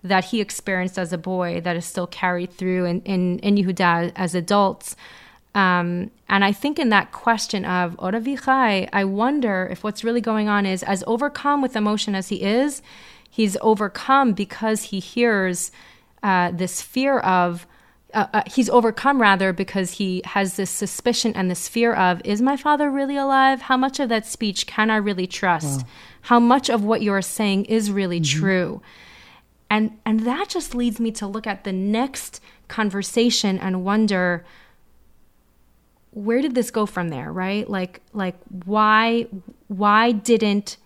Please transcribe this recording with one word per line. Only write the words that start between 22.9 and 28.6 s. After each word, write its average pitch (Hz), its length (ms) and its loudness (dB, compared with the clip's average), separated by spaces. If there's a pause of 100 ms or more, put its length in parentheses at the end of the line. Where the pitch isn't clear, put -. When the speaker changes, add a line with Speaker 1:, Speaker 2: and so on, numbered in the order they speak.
Speaker 1:
really 277 280 -2
alive? 269 440 2
How 262 140 0
much 269 240 0
of 269 80 0
that 220 180 0
speech - 400 -4
can 214 240 0
I 220 60 2
really 196 300 -2
trust? 156 560 -2
Speaker 2:
Wow. 123 60 -10 (340)
Speaker 1:
How 240 180 6
much 247 300 4
of 226 120 2
what 214 200 0
you're 196 200 0
saying 196 440 0
is 220 240 0
really 185 300 0
Speaker 2:
Mm-hmm. 151 200 0
Speaker 1:
true?" 185 400 0 (920)